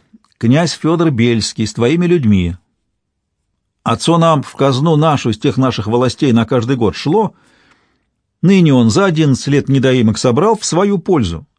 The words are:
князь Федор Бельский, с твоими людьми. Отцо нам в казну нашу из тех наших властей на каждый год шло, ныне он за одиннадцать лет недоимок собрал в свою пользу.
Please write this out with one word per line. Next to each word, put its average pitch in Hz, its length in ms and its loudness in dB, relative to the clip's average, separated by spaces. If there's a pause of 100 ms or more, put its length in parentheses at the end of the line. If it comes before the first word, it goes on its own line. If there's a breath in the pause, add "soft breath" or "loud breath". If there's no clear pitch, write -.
(400)
князь 139 340 2
Федор 165 380 -2
Бельский, 117 560 -2
с - 60 -12
твоими 156 340 0
людьми. 104 480 0 (1300)
Отцо 135 340 -2
нам 165 240 2
в - 140 -16
казну 139 400 0
нашу 147 340 0
из 107 80 -2
тех 135 200 -2
наших 120 280 -2
властей 123 480 0
на 113 120 2
каждый 127 300 -2
год 110 200 -2
шло, 190 400 -2 (1080 soft breath)
ныне 175 320 4
он 120 160 4
за 175 160 2
одиннадцать 156 420 0
лет 139 220 0
недоимок 127 480 2
собрал 160 400 0
в - 80 -12
свою 202 320 -2
пользу. 101 500 -4 (120)